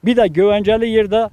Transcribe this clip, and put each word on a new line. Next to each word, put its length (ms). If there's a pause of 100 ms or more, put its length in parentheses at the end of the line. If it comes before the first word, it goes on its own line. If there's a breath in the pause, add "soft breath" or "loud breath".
Bir 120
de 100
güvenceli 600
yerde 440